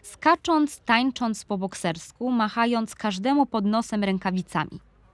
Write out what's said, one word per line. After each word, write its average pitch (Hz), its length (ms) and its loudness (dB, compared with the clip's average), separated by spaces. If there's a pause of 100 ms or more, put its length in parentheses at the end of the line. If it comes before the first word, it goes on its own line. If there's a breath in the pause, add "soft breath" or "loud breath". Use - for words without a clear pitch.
skacząc, 311 760 2
tańcząc 240 680 0
po 202 120 -4
boksersku, 185 720 -4
machając 233 640 0
każdemu 233 500 0
pod 214 200 -2
nosem 214 380 0
rękawicami. 185 760 -2 (340)